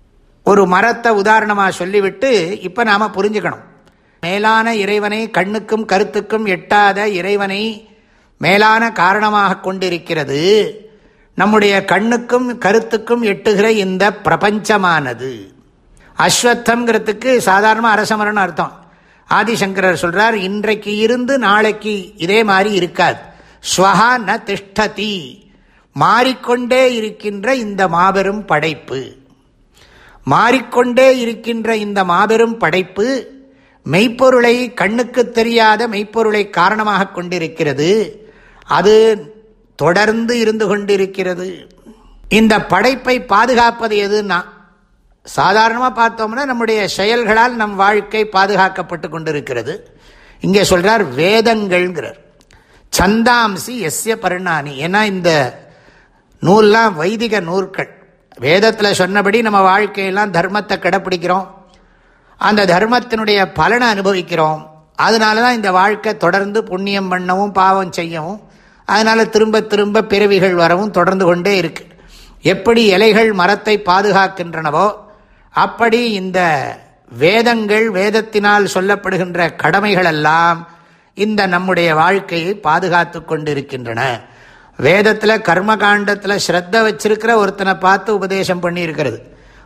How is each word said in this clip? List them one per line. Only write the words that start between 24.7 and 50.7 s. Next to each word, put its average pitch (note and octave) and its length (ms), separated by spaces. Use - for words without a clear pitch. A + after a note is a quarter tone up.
மாறிக்கொண்டே B3 960
இருக்கின்ற G#3+ 640
இந்த G3+ 320
மாபெரும் F#3+ 580
படைப்பு, D3 800
மாறிக்கொண்டே B3 920
இருக்கின்ற A3+ 600
இந்த G3+ 280
மாபெரும் A3 520
படைப்பு, G3 760
மெய்ப்பொருளை, A#3+ 880
கண்ணுக்கு A#3 580
தெரியாத A3+ 560
மெய்ப்பொருளை G#3+ 640
காரணமாக G3 600
கொண்டிருக்கிறது. E3 1120
அது G#3 560
தொடர்ந்து G#3+ 580
இருந்து A3 300
கொண்டிருக்கிறது. F#3+ 1000
இந்த G#3+ 340
படைப்பை B3 600
பாதுகாப்பது A3+ 760
எதுன்னா, G3+ 560
சாதாரணமா A3+ 640
பார்த்தோம்னா A3+ 540
நம்முடைய A3+ 440
செயல்களால் A3+ 640
நம் G#3 200
வாழ்க்கை G#3 520
பாதுகாக்கப்பட்டு F#3 840
கொண்டிருக்கிறது. D3+ 800
இங்கே F#3+ 200
சொல்றார் F#3 500